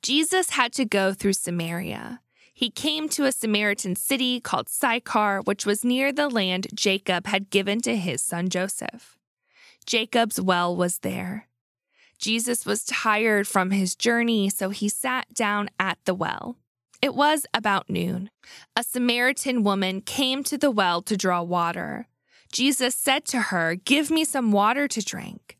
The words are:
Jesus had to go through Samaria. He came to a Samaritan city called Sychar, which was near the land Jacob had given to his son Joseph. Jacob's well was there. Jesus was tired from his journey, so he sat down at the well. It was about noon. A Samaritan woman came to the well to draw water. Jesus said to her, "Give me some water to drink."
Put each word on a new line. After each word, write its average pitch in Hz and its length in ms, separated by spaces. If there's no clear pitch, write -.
Jesus 320 480
had 240 240
to 269 100
go 196 300
through 196 180
Samaria. 175 880
He 247 160
came 311 400
to 294 160
a 262 80
Samaritan 208 640
city 247 420
called 165 300
Sychar, 214 760
which 202 200
was 208 180
near 254 300
the 294 160
land 190 460
Jacob 190 520
had 196 220
given 202 320
to 233 160
his 175 240
son 175 300
Joseph. - 680
Jacob's 226 560
well 175 340
was 175 220
there. 185 500
Jesus 226 480
was 202 180
tired 214 640
from 185 220
his 190 260
journey, 233 540
so 190 180
he 208 220
sat 254 420
down 208 380
at 190 240
the 185 100
well. - 440
It 269 160
was 294 360
about 196 380
noon. 180 400
A 240 80
Samaritan 247 800
woman 196 380
came 269 420
to 302 120
the 285 140
well 180 320
to 220 140
draw 180 260
water. 170 640
Jesus 254 420
said 277 300
to 254 160
her, 170 240
"Give 285 340
me 320 160
some 247 280
water 226 340
to 226 160
drink." - 580